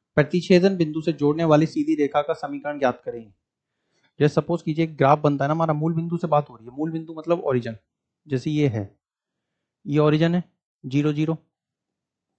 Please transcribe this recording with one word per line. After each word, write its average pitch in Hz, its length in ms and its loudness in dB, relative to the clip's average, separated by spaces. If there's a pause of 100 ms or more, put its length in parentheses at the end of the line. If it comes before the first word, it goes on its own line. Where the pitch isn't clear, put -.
(160)
प्रतिच्छेदन 180 600 4
बिंदु 160 240 -2
से 160 140 -2
जोड़ने 147 300 0
वाली 156 220 6
सीधी 156 300 -2
रेखा 147 260 0
का 151 120 -4
समीकरण 143 440 -8
ज्ञात 123 260 0
करें। 120 180 -10 (1000)
जैसे 147 140 2
सपोज 165 280 -2
कीजिए 160 220 -2
एक 160 120 -6
ग्राफ 139 240 4
बनता 143 240 0
है 139 40 -2
ना 151 60 -2
हमारा, 160 200 0
मूल 160 200 -2
बिंदु 165 220 -4
से 170 100 -6
बात 147 240 0
हो 120 60 -20
रही 113 100 -20
है, 120 60 -16
मूल 151 180 -6
बिंदु 160 240 -10
मतलब 165 280 -2
ओरिजिन, 120 340 -2 (500)
जैसे 139 240 -4
ये 147 180 2
है, 104 160 -2 (1000)
ये 147 140 0
ओरिजिन 156 340 4
है 180 80 0 (420)
ज़ीरो 143 280 0
ज़ीरो। 156 240 -2 (1040)